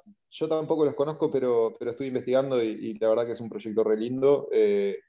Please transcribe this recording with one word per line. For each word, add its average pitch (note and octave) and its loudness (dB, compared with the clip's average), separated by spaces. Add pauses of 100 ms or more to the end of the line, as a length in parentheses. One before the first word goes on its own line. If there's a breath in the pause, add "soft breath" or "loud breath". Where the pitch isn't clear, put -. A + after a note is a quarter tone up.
(300)
yo - -4
tampoco D#3 0
los C#3+ 2
conozco, D#3 -2
pero, A#2 2
pero A#2+ -6
estuve C3+ -8
investigando B2+ 0
y, A2 0
y A2 -6
la A2 0
verdad A#2 2
que A#2+ -6
es A2 -8
un A#2 -10
proyecto G#2+ -2
re G#2+ 2
lindo. C3 2
Eh, G2+ 2 (120)